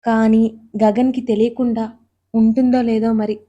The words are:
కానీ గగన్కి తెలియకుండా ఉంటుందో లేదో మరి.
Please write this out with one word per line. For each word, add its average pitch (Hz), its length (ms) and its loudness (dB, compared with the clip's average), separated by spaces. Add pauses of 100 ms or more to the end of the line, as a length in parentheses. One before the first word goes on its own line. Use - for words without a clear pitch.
కానీ 220 540 0 (240)
గగన్కి 247 360 0
తెలియకుండా 226 760 -2 (360)
ఉంటుందో 247 480 2
లేదో 226 300 0
మరి. 214 360 -2